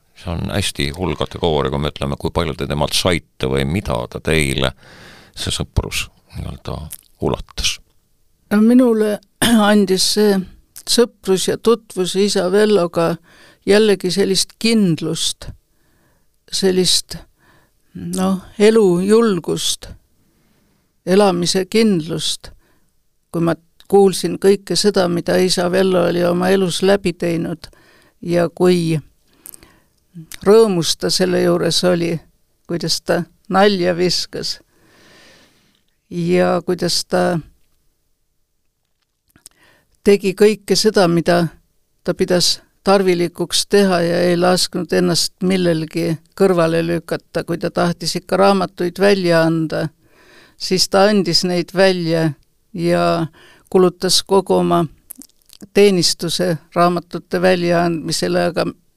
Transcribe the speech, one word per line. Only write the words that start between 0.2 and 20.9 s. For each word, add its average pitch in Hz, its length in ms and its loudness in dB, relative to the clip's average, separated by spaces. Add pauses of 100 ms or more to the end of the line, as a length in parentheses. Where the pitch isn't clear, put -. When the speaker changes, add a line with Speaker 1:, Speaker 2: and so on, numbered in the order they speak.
Speaker 1:
on 80 200 -6
hästi 73 440 -4
hull 82 200 -4
kategooria, 73 520 -2
kui 71 120 -4
me 73 120 -4
ütleme, 71 240 -6
kui - 160 -6
palju 82 240 -4
te 69 120 -6
temalt 73 280 -2
saite - 520 -4
või 69 180 -2
mida 76 300 -4 (120)
ta - 120 -12
teile, 67 520 -2 (640)
see - 160 -6
sõprus - 520 -6 (300)
nii-öelda - 420 -12 (420)
ulatas? - 580 -6 (720)
Speaker 2:
No 208 120 2
minule 226 560 2 (220)
<clears throat> 214 300 4
andis 190 460 2
see 208 220 2 (480)
sõprus - 600 0
ja 143 100 -2
tutvus 202 580 -2
isa 196 360 0
Velloga 175 640 0 (520)
jällegi 196 440 2
sellist 185 480 -2
kindlust, 175 880 -2 (1040)
sellist, - 640 0 (800)
noh, 185 500 -4 (140)
elujulgust, 202 1300 2 (1160)